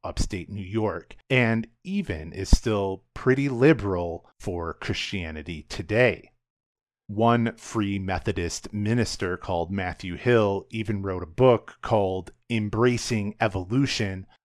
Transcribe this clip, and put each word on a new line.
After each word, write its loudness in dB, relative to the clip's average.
upstate -4
New -8
York, -4
and 2
even -6
is -6
still 2
pretty 2
liberal 2
for -6
Christianity -6
today. 0
One 2
Free -4
Methodist -4
minister -2
called -4
Matthew -6
Hill 2
even -4
wrote -4
a -10
book 4
called 0
Embracing 0
Evolution: -2